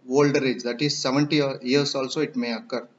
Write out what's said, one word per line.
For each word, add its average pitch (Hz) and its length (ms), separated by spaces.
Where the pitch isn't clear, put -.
older 143 340
age, 123 200
that 120 180
is 147 160
seventy 147 460
years 139 340
also 135 280
it - 120
may 120 200
occur. 110 340